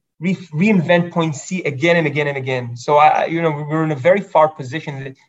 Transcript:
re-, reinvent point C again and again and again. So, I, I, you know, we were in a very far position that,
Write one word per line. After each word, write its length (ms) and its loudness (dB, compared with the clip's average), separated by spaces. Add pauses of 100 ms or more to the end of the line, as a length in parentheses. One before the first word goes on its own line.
(220)
re-, 140 0
reinvent 800 2
point 220 -2
C 300 -8
again 320 0
and 100 0
again 220 -2
and 80 -4
again. 400 -6
So, 200 0
I, 120 6
I, 180 2
you 160 -2
know, 80 2
we 140 -6
were 200 -2
in 60 -2
a 60 -4
very 240 4
far 280 4
position 540 -10
that, 140 -14 (120)